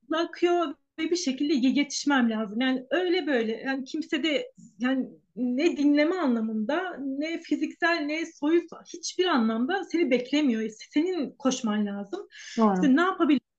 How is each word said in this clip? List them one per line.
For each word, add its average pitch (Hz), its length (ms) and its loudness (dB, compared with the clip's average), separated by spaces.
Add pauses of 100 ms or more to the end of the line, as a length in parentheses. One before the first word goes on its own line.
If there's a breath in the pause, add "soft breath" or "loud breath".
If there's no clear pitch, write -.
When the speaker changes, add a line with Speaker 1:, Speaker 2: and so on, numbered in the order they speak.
Speaker 1:
hızlı 311 180 -4
akıyor 339 560 0 (240)
ve 320 120 -2
bir 339 60 2
şekilde 294 380 0
ye-, 254 180 4
yetişmem 277 580 2
lazım. 220 300 -4
Yani 262 300 -2
öyle 349 360 0
böyle. 226 260 0
Yani 269 320 -6
kimse 302 380 -6
de 302 300 -2 (260)
yani 254 300 -2 (280)
ne 254 400 0
dinleme 294 380 4
anlamında, 247 840 -2
ne 285 400 -4
fiziksel, 320 560 -2
ne 311 300 -4
soyut 330 440 0 (240)
hiçbir - 320 -2
anlamda 262 580 0
seni 320 260 0
beklemiyor. 240 600 0 (200)
Senin 320 480 -2
koşman 214 480 -2
lazım. 202 420 -8 (300 loud breath)
Speaker 2:
Doğru. 214 160 6
Speaker 1:
İşte 254 220 4
ne 320 40 6
yapabilirim 339 440 2 (140)